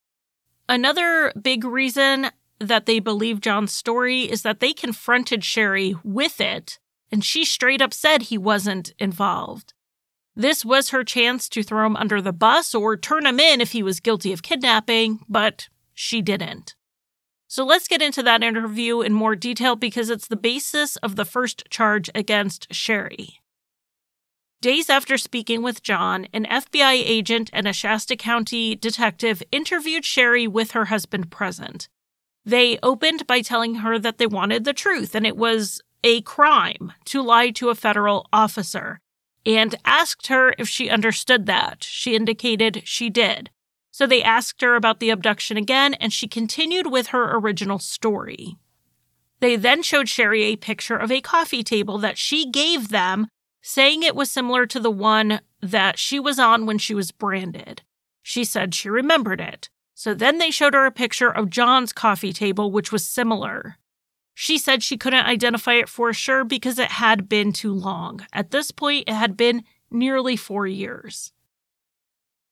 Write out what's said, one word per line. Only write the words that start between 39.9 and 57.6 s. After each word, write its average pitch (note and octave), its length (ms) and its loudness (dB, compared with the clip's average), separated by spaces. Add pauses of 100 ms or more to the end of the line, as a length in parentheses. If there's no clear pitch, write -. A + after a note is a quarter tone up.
her C4 300 4
if A3+ 100 -6
she - 220 -4
understood A3 560 2
that. - 380 -2
She - 320 -2
indicated A3+ 680 0
she A#3+ 240 -4
did. G#3+ 400 0 (420)
So C#4 140 0
they B3+ 180 6
asked A3+ 380 2
her B3 140 4
about A3+ 240 2
the A3+ 100 2
abduction G#3 480 0
again, C4 380 2
and A3+ 180 -4
she A3+ 140 -4
continued D#4+ 600 -2
with B3+ 200 0
her A#3 280 0
original G3+ 440 -2
story. - 760 -6 (840)
They B3 140 4
then B3 280 2
showed C#4 240 0
Sherry A3 360 0
a G#3+ 120 -2
picture A3 400 -6
of A3+ 160 -4
a C4 100 0
coffee D#4+ 420 -2
table G#3 340 -2
that G#3 200 -4
she D4+ 320 -2
gave C#4 400 0
them, G3 380 0 (340)
saying D4+ 420 2
it D#4+ 120 2
was C#4 160 -2
similar B3 360 0
to - 120 -6
the A3 120 2
one G#3+ 500 2 (200)
that G3 380 0
she - 180 -2
was C4+ 220 0
on A3+ 260 6
when G#3+ 120 0
she G#3+ 160 -4
was G3 180 -2
branded. F#3+ 680 -6 (400)